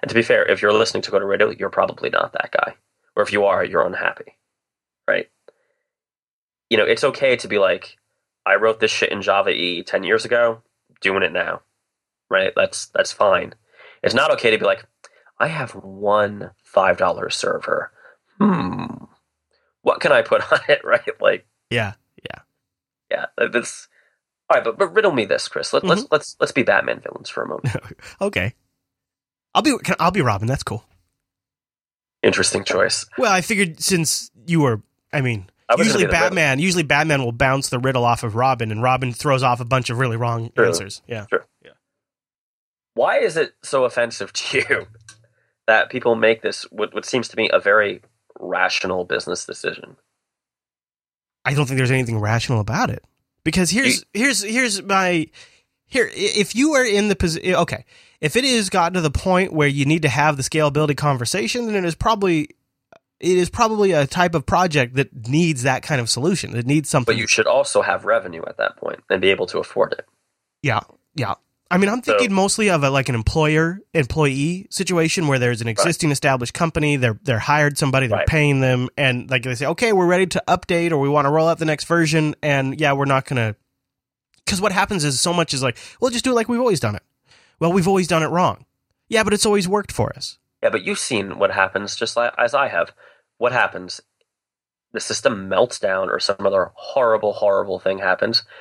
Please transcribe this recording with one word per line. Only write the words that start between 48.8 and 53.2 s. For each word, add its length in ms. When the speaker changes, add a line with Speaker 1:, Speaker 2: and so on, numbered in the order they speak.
Speaker 1:
business 420
decision? 520
Speaker 2:
I 80
don't 120
think 120
there's 140
anything 280
rational 420
about 280
it. 140